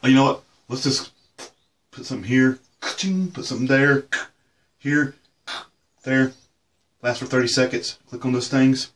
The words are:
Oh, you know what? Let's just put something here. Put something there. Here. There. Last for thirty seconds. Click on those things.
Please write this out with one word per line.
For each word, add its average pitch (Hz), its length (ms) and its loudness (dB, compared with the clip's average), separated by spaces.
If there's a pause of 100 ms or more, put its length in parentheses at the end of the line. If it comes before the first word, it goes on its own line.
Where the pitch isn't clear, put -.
Oh, 127 60 2
you 135 60 6
know 135 100 6
what? - 180 0 (260)
Let's 131 160 -8
just - 260 -2 (800)
put - 160 -18
something 104 200 -10
here. 131 320 4 (220)
Put 185 640 -4
something 127 220 -4
there. 139 380 4 (720)
Here. 143 360 -2 (920)
There. 131 280 2 (720)
Last 120 160 -2
for 131 80 -8
thirty 123 220 0
seconds. - 500 -2 (100)
Click 123 160 -14
on 127 80 -2
those 123 160 -4
things. 131 480 2